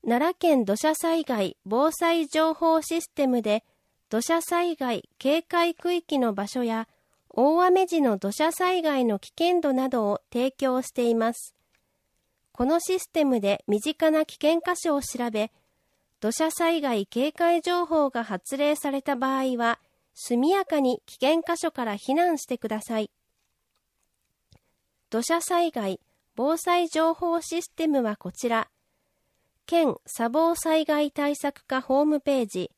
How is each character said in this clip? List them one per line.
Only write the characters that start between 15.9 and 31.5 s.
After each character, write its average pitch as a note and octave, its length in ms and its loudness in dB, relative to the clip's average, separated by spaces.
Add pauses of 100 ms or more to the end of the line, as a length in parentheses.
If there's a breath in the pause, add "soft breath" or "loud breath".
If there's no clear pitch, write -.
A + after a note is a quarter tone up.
土 G#3+ 120 -2
砂 D#4 200 0
災 E4 300 0
害 A#3 260 -2
警 C#4 240 -2
戒 E4+ 300 2
情 F4 240 0
報 D4+ 240 2
が A#3 140 -4
発 G#3+ 340 -6
令 D4 180 2
さ C#4+ 160 -4
れ C4+ 100 -4
た C#4+ 140 -2
場 C4 240 -2
合 C4 180 -2
は、 A#3 220 0 (340)
速 A#3+ 340 0
や F#4+ 180 2
か D4+ 140 -2
に B3+ 260 0
危 - 100 -20 (100)
険 D#4+ 160 4
箇 E4+ 160 -4
所 E4 140 -4
か B3 140 -6
ら G#3 100 -4
避 C4 180 -4
難 E4+ 240 2
し - 80 -10
て B3 120 -6
く A3 100 -8
だ G#3+ 140 -4
さ A3+ 180 -4
い。 G#3+ 100 -4 (2000)
土 A3+ 140 -2
砂 E4+ 180 0
災 E4+ 300 0
害 G3 300 -6 (340)
防 D4 220 0
災 F4 320 0
情 D#4+ 240 2
報 E4+ 280 -2
シ E4 220 -6
ス - 80 -16
テ D#4+ 160 -2
ム C#4 160 2
は G#3 140 -4
こ - 140 -10
ち - 180 -6
ら。 A3+ 200 0 (960)
県 D#4+ 300 2 (100)
砂 A#3 240 -4
防 E4 260 2
災 D#4+ 300 2
害 D4 260 0
対 D4 240 -2
策 - 300 -6